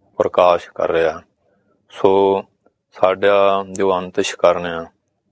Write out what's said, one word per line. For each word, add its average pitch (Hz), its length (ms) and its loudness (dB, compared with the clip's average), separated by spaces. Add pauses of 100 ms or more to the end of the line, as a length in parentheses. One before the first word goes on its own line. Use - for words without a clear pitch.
(180)
ਪ੍ਰਕਾਸ਼ 90 580 0
ਕਰ 82 160 -4
ਰਿਹਾ। 82 300 -2 (680)
ਸੋ 98 540 0 (480)
ਸਾਡਾ 98 800 0
ਜੋ 95 260 -2
ਅੰਤਿਸ਼ਕਰਨ 90 680 -2
ਆ, 82 200 -8 (460)